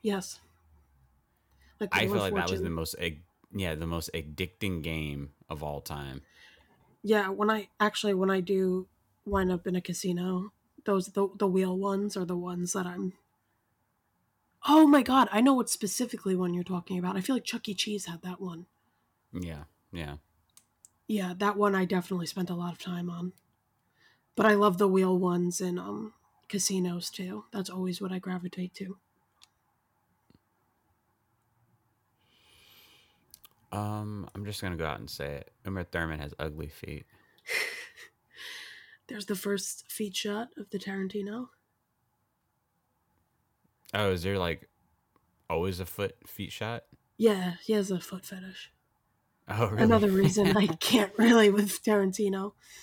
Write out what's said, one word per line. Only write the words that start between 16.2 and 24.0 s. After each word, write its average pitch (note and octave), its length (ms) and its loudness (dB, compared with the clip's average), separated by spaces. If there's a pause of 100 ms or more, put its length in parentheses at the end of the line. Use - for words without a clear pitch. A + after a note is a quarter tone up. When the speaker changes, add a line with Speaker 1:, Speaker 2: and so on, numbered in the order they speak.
Speaker 1:
one F3+ 180 0
you're F3+ 100 -2
talking F3+ 340 -4
about. F#3 180 -2
I F#3+ 40 0
feel C4 160 0
like - 80 -4
Chuck - 240 -6
E. G3+ 60 -6
Cheese G#3 320 -4
had E3+ 160 -10
that F3+ 180 -10
one. F3 260 -10 (640)
Speaker 2:
Yeah, E2 320 -8 (280)
yeah. D2+ 240 -8 (920)
Speaker 1:
Yeah, F#3 300 -4
that G3+ 200 0
one G3+ 180 4
I F#3+ 100 4
definitely F3+ 420 -2
spent F3+ 240 -4
a F3 40 -4
lot F3 180 -6
of E3+ 60 -14
time F3 320 -6
on. F3 220 -8 (1040)